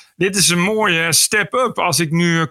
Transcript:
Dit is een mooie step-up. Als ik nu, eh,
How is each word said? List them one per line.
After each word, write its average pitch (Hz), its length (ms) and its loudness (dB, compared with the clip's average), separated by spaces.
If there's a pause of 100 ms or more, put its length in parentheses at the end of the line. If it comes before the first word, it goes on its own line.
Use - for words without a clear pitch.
(160)
Dit 190 200 0
is 170 120 2
een 175 120 0
mooie 180 520 0
step-up. 220 680 0
Als 170 200 0
ik 165 120 -2
nu, 170 300 2
eh, 160 100 0